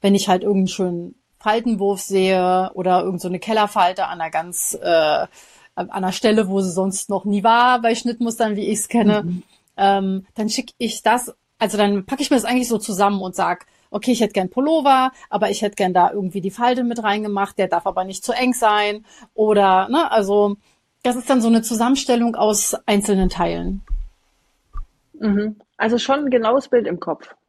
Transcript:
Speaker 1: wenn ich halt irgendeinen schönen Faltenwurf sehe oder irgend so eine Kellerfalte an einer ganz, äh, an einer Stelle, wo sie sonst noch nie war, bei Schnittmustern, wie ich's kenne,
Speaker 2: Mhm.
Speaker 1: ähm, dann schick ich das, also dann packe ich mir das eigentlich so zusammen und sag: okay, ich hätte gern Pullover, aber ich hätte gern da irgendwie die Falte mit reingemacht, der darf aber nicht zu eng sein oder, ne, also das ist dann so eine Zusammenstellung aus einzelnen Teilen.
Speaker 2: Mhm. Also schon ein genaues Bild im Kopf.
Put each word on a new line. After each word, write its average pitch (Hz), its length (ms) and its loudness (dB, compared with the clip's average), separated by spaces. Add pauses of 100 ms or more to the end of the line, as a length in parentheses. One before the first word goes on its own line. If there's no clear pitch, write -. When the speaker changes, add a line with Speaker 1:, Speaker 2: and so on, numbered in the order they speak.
Speaker 1:
wenn 196 140 4
ich 196 140 0
halt 185 140 2
irgendeinen 196 260 0
schönen 175 460 -6 (240)
Faltenwurf 214 640 -2
sehe 185 720 0
oder 180 280 2
irgend 180 180 -4
so 185 60 -8
eine 175 120 -4
Kellerfalte 202 680 0
an 170 160 -8
einer 160 80 -6
ganz, 170 500 -6
äh, 156 460 2 (480)
an 185 160 -8
einer 185 220 -4
Stelle, 214 380 2
wo 196 120 0
sie 185 80 -2
sonst 190 400 -4
noch 196 160 -2
nie 202 180 -2
war, 240 380 4
bei 233 140 2
Schnittmustern, 233 600 -2
wie 208 120 -4
ich's 214 220 -4
kenne, 208 340 2
Speaker 2:
Mhm. 175 200 -6 (340)
Speaker 1:
ähm, 196 480 2 (100)
dann 214 140 -4
schick - 280 -6
ich 214 240 -4
das, 240 320 0 (240)
also 214 200 -2
dann 202 280 2
packe 269 160 -4
ich 269 80 -2
mir 294 60 4
das 233 100 2
eigentlich 247 220 0
so 233 100 0
zusammen 202 460 0
und 185 120 -8
sag: 175 300 -2 (240)
okay, 233 220 -2
ich 233 100 2
hätte 208 120 0
gern 185 180 -2
Pullover, 269 600 2 (200)
aber 208 180 -2
ich 202 140 -4
hätte 202 140 -4
gern 185 180 0
da 175 160 4
irgendwie 190 300 -6
die 190 100 -4
Falte 247 320 0
mit 233 180 -4
reingemacht, 208 560 -2
der 185 120 0
darf 170 180 -2
aber 185 160 -4
nicht 190 200 -10
zu 240 100 -4
eng 247 200 0
sein 208 500 0 (300)
oder, 202 560 4
ne, 294 220 0
also 202 460 2 (440)
das 247 140 0
ist 247 120 -10
dann 262 140 4
so 226 60 2
eine 226 160 4
Zusammenstellung 240 720 0
aus 214 400 0 (100)
einzelnen 202 440 2
Teilen. 175 520 -4 (1300)
Speaker 2:
Mhm. 214 420 -2 (220)
Also 226 200 0
schon 277 280 0
ein 269 40 -2
genaues 247 380 2
Bild 240 180 2
im 175 140 -4
Kopf. - 340 -10 (160)